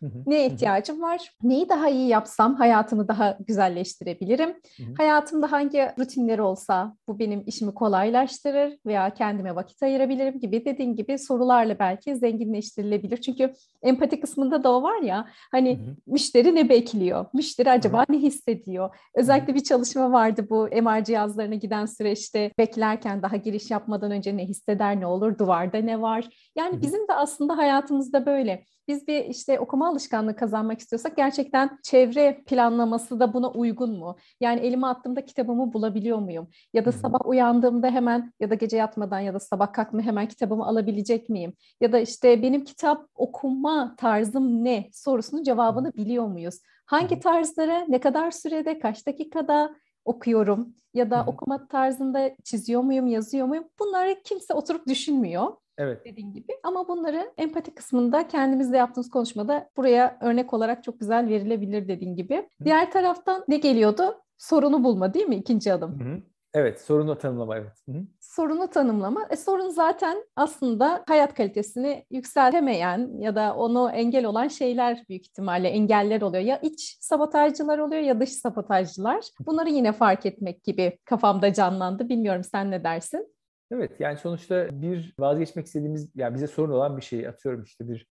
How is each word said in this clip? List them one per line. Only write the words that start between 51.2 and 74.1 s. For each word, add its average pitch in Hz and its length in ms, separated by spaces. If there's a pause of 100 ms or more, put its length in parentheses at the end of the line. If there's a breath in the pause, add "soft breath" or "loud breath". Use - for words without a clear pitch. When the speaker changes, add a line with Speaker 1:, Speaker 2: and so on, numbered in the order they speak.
Speaker 1:
hı. 240 60
Speaker 2:
okuma 269 380
tarzında 269 640 (120)
çiziyor 240 380
muyum, 262 260
yazıyor 233 400
muyum? 320 180 (140)
Bunları 381 440
kimse 370 300
oturup 320 340
düşünmüyor. 254 600 (300)
Speaker 1:
Evet. 135 280
Speaker 2:
Dediğin 202 280
gibi. - 180 (120)
Ama 359 240
bunları 339 500
empati 311 380
kısmında 247 520
kendimizle 269 500
yaptığımız 247 320
konuşmada 233 680
buraya 247 440
örnek 240 320
olarak 233 300
çok 240 160
güzel 226 300
verilebilir 208 580
dediğin 180 280
gibi. 190 200
Speaker 1:
Hı. - 300
Speaker 2:
Diğer 320 260
taraftan 370 560
ne 294 100
geliyordu? 277 640 (160)
Sorunu 285 460
bulma 190 300
değil 403 120
mi? 262 100
İkinci 208 380
adım. 160 260
Speaker 1:
Hı 120 40
hı. 151 180 (320)
Evet, 135 280
sorunu 151 360
tanımlama, 120 400
evet. 104 160 (160)
Hı - 20
hı. 160 120 (160)
Speaker 2:
Sorunu 330 480
tanımlama. 254 640
E, - 60
sorun 381 340
zaten 339 480 (180)
aslında 277 720
hayat 294 260
kalitesini 240 800
yükseltemeyen 247 960 (100)
ya 208 160
da 214 200
onu 240 360
engel 240 340